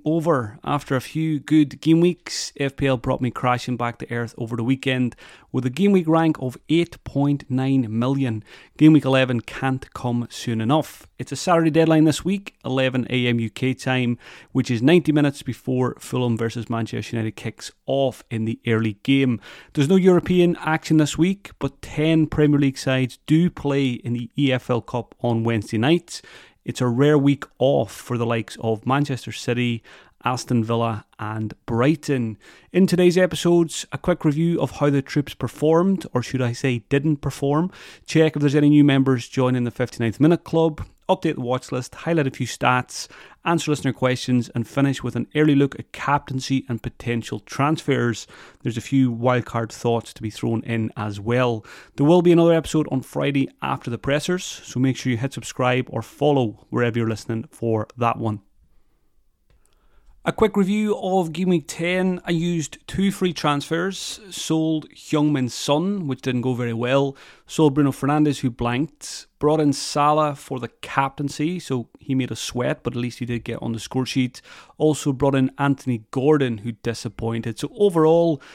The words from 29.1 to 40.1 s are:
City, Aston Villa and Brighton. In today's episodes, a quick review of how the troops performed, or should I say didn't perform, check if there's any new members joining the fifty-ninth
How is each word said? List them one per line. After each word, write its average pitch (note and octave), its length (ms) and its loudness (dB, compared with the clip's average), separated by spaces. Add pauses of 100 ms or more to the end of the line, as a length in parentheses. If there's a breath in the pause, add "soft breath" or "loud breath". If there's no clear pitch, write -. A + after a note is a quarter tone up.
City, A#2+ 500 -2 (400 loud breath)
Aston B2 420 -2
Villa A2+ 400 -2 (140)
and A2 340 -8 (140)
Brighton. B2 720 0 (340 loud breath)
In F#3 140 4
today's F3 320 4
episodes, F3 760 2
a C3 60 -8
quick - 260 -2
review D#3+ 360 0
of C#3+ 120 -2
how D3 160 0
the C#3 140 2
troops - 320 -4
performed, E3 800 0
or A#2+ 80 0
should B2+ 200 -4
I A#2+ 100 0
say A#2+ 360 -2
didn't C#3+ 300 0
perform, D3 520 -2 (360 loud breath)
check D#3 300 2
if D3+ 40 -2
there's C#3+ 140 2
any D3 160 6
new D3 140 8
members C3+ 440 4
joining B2+ 360 0
the A#2+ 60 -2
fifty-ninth A#2 500 -4